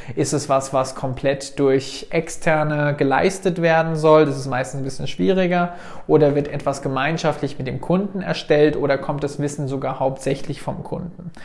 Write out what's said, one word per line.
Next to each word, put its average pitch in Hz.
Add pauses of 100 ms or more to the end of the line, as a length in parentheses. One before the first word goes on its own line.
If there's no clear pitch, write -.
(160)
Ist 147
es 143
was, 135
was 131
komplett 135
durch 135
Externe 151
geleistet 165
werden 165
soll? 156
Das 135
ist 131
meistens 131
ein 131
bisschen 139
schwieriger. 180 (340)
Oder 147
wird 143
etwas 143
gemeinschaftlich 143
mit 131
dem 123
Kunden 190
erstellt? 151
Oder 135
kommt 143
das 143
Wissen 143
sogar 135
hauptsächlich 139
vom -
Kunden? - (140)